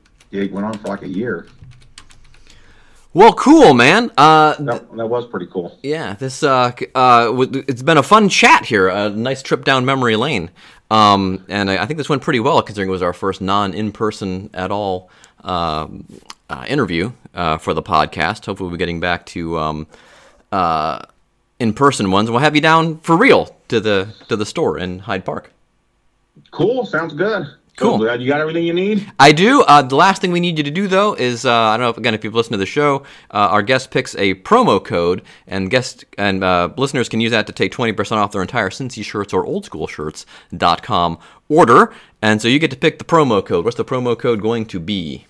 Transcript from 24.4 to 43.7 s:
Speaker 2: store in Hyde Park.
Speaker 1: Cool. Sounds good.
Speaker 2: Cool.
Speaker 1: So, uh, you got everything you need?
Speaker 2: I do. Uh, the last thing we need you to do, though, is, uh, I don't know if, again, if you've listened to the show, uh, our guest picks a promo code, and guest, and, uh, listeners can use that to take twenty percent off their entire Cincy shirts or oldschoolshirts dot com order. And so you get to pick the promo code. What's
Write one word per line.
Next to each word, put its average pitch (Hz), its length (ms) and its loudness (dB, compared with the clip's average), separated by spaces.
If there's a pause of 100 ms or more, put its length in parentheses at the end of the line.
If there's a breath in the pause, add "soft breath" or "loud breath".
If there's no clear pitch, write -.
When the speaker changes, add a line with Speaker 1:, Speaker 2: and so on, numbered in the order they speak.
Speaker 2:
store 110 320 -4
in 92 220 -8
Hyde 95 260 -8
Park. - 260 -10 (1000)
Speaker 1:
Cool. 226 340 -2
Sounds 160 280 -6
good. 180 340 -4 (280)
Speaker 2:
Cool. 220 240 0
Speaker 1:
So, 110 100 0
uh, 120 60 -4
you 123 120 -6
got 143 140 0
everything 160 220 -4
you 170 100 -2
need? 196 320 -2 (140)
Speaker 2:
I 156 120 8
do. 214 300 4
Uh, 147 220 6
the 131 120 -4
last 185 240 2
thing 185 120 -2
we 175 80 0
need 175 180 -2
you 151 60 -2
to 143 80 -4
do, 196 160 -4
though, 190 260 0
is, 123 320 -4
uh, 123 80 2
I 113 240 2
don't 123 60 -2
know 120 80 2
if, 117 60 -6
again, 113 180 -2
if 107 80 -6
you've 104 100 -8
listened 117 200 0
to 107 40 -4
the 98 80 0
show, 143 380 0 (260 loud breath)
uh, 104 220 0
our 104 100 2
guest 127 300 -2
picks - 240 -6
a 98 200 0
promo 190 480 2
code, 90 380 -2 (240 soft breath)
and 95 240 -6
guest, 123 340 -4 (140)
and, 98 260 -2
uh, 87 320 2
listeners 131 320 -2
can 113 140 -4
use 117 80 0
that 110 160 0
to - 80 -16
take 98 180 -2
twenty 117 220 -2
percent 104 260 -4
off 101 120 0
their 101 100 -4
entire 98 300 -4
Cincy 113 340 -10
shirts 101 260 -8
or - 140 0
oldschoolshirts 80 800 -10 (300 loud breath)
dot 85 260 0
com 87 380 -2 (300 soft breath)
order. 151 440 6 (260 loud breath)
And 107 220 0
so 117 60 -2
you 127 100 2
get 151 140 0
to 131 60 -14
pick 156 200 -2
the - 80 -14
promo 139 400 2
code. 87 180 -2
What's 113 140 -4